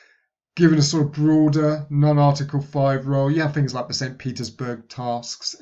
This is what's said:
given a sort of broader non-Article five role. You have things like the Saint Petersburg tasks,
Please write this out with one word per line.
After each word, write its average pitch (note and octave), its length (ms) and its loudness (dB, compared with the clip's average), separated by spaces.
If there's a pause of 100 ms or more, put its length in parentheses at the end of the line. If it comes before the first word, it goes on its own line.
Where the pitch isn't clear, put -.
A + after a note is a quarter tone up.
(560)
given D#3+ 220 6
a D3 40 6
sort D3 240 0
of C#3+ 60 -6
broader D3+ 760 2
non-Article C#3+ 720 2
five C3+ 460 -2
role. C#3 240 0
You D#3+ 120 0
have D3 120 -2
things C#3 180 0
like B2 160 -8
the B2 60 -10
Saint C3 240 -6
Petersburg A#2+ 680 -10
tasks, - 720 -8